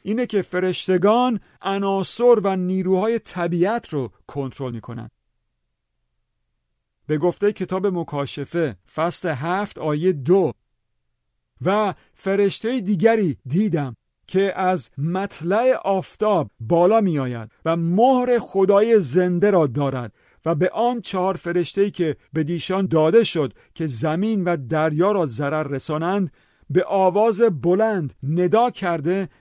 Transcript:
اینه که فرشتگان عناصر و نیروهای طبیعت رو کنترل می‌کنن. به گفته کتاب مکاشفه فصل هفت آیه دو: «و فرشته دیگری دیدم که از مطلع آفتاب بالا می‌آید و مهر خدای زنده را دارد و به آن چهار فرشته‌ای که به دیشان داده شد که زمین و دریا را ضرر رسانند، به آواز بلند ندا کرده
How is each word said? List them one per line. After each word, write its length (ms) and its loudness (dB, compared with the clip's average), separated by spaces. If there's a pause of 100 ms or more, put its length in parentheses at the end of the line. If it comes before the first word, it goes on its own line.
اینه 220 -2
که 160 -2
فرشتگان 960 0 (220)
عناصر 800 2
و 120 0
نیروهای 640 0
طبیعت 680 -2
رو 220 -4 (160)
کنترل 440 -8
می‌کنن. 380 -12 (2000)
به 120 -2
گفته 340 0
کتاب 360 -4
مکاشفه 920 -6 (160)
فصل 360 -4
هفت 500 -4
آیه 320 -2
دو: 420 2 (1120)
«و 280 0 (200)
فرشته 680 -2
دیگری 640 2
دیدم 500 -2 (320)
که 320 0
از 380 0
مطلع 760 0 (100)
آفتاب 760 0
بالا 420 4
می‌آید 500 -2 (140)
و 100 0
مهر 640 4
خدای 640 4
زنده 500 2
را 160 4
دارد 460 -4 (320)
و 100 0
به 140 2
آن 320 -2
چهار 340 -2
فرشته‌ای 560 -2
که 260 -4 (160)
به 100 0
دیشان 420 -4
داده 380 4
شد 300 -2 (220)
که 120 -4
زمین 560 -2
و 140 0
دریا 540 0
را 140 0
ضرر 420 -4
رسانند، 640 -4 (380)
به 140 2
آواز 580 2
بلند 720 0 (100)
ندا 460 2
کرده 600 -4 (120)